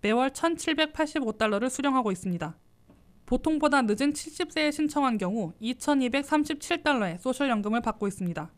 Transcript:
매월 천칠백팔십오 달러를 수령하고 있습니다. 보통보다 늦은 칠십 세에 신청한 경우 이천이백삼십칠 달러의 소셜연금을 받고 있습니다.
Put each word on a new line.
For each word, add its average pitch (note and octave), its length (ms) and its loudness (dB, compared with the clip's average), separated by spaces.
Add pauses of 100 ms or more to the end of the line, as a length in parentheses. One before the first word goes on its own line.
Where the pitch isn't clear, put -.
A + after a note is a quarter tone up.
매월 A#3+ 300 2
천칠백팔십오 D#4 1000 -2
달러를 G#3+ 360 0
수령하고 C4 420 0
있습니다. F3 460 -4 (720)
보통보다 D4 540 2
늦은 A#3+ 320 2
칠십 - 400 -6
세에 D4+ 180 2
신청한 D4 460 2
경우 F#3+ 420 -2
이천이백삼십칠 C#4 1200 0
달러의 G#3+ 380 0
소셜연금을 A#3 640 0
받고 G#3+ 260 -2
있습니다. E3+ 500 -6